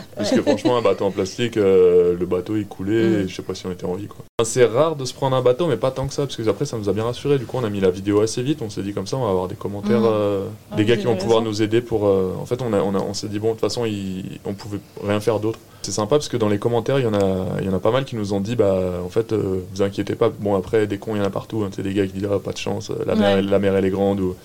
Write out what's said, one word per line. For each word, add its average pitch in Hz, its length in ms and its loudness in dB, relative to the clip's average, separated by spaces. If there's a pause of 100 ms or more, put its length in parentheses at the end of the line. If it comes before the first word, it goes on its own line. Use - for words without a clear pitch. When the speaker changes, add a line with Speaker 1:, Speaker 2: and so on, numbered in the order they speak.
(160)
Speaker 1:
Parce 208 140 -2
que 233 100 2
franchement, 262 380 2
un - 40 0
bateau - 220 2
en 98 60 2
plastique, 107 480 -2
euh, 90 600 6
le 90 60 -2
bateau, 90 320 -2
il 104 100 -2
coulait, 104 380 0
Speaker 2:
Mm. 110 160 2
Speaker 1:
et 95 80 -2
je 92 80 -12
sais 95 60 -8
pas 95 120 -8
si - 120 -12
on 92 60 -4
était 90 120 -12
en 90 80 -4
vie, 101 140 -8
quoi. - 180 -16 (180)
C'est 123 220 4
rare 143 320 4
de 135 80 -6
se 123 80 -6
prendre 131 240 0
un 127 60 2
bateau, 127 240 4
mais 135 100 0
pas 131 140 0
tant 131 160 -4
que 135 80 -8
ça, 147 80 -2
parce 135 140 -6
que 113 120 -2
après, 104 160 0
ça 127 140 -4
nous 101 100 -4
a 98 60 4
bien 107 100 -2
rassurés. 139 340 0
Du 120 60 -8
coup, 123 140 -6
on 123 60 -2
a 107 40 0
mis 101 120 -4
la 95 100 4
vidéo 101 320 2
assez 113 200 -2
vite, 147 200 -2
on 107 80 -6
s'est 101 120 -8
dit, 98 120 -6
comme 98 120 -6
ça, 131 120 -4
on 131 60 -2
va 104 60 0
avoir 92 180 0
des 98 60 -10
commentaires, 104 460 -2
Speaker 2:
Mm. 113 60 4
Speaker 1:
euh, 101 380 2 (280)
Speaker 2:
Ah, - 40 -6
Speaker 1:
des 208 60 4
Speaker 2:
vous 104 60 2
Speaker 1:
gars 117 80 6
qui 104 60 0
Speaker 2:
avez 123 100 0
Speaker 1:
vont 98 60 0
pouvoir 113 220 4
Speaker 2:
raison. 113 100 0
Speaker 1:
nous 104 100 -2
aider 110 220 2
pour, 107 240 0
euh, 95 340 2
en 98 60 -8
fait, 123 160 -4
on 117 100 -2
a, 98 80 2
on 98 140 0
a, 95 60 0
on - 120 -4
s'est 104 160 -6
dit, « 104 120 -4
Bon, 110 80 0
de 113 40 2
toute 110 80 -8
façon, 113 240 -2
il, 98 400 -4 (220)
on 101 80 -4
pouvait 101 240 -8 (260)
rien 104 160 0
faire 107 200 0
d'autre. » 110 180 -4 (240)
C'est 101 100 -8
sympa 107 240 2
parce 147 120 -2
que 123 100 -2
dans 107 100 2
les 104 100 2
commentaires, 117 400 0
il 131 60 2
y - 20 2
en 107 80 0
a, 95 320 2 (140)
il 95 60 -2
y - 20 -2
en 95 60 0
a 110 60 2
pas 110 100 2
mal 135 160 0
qui 120 100 -8
nous 104 160 -4
ont 98 80 0
dit, « 110 160 -4
Bah, 95 380 2 (100)
en 87 60 -8
fait, 117 240 -2
euh, 98 260 -2 (140)
vous 98 80 0
inquiétez 98 320 -2
pas. » 113 160 2 (100)
Bon, 101 160 0
après, 107 300 0
des 101 100 -4
cons, 110 200 -6
il - 20 -2
y - 20 0
en 101 60 0
a 98 40 -2
partout, 110 360 -4
hein. 95 100 -6
C'est 98 60 -6
des 98 100 -4
gars 98 140 0
qui 95 80 -8
disent, « 98 180 -4
Ah, 98 60 0
pas - 140 -8
de - 60 -10
chance, 104 320 -6
euh, 95 40 -6 (120)
la 104 80 0
mer, 101 200 4
Speaker 2:
Ouais. 98 60 2
Speaker 1:
elle, 98 100 0
la 98 80 4
mer, 98 180 2
elle 95 80 2
est 95 60 2
grande. » 98 320 0
Ou... 90 120 -2 (100)